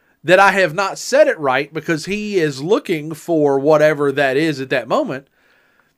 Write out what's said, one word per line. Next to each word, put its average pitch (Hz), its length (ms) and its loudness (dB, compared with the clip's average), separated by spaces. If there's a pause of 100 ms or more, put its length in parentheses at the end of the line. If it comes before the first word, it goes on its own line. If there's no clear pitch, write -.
(240)
that 175 160 4
I 196 120 6
have 185 220 0
not 190 240 -4
said 294 300 2
it 220 120 -2
right 135 340 -2
because 156 320 -4
he 208 340 -4
is 143 220 -2
looking 160 520 -4
for 151 460 0
whatever 147 520 2
that 135 260 0
is 156 240 0
at 131 80 -10
that 123 180 -2
moment. 175 400 -4 (720)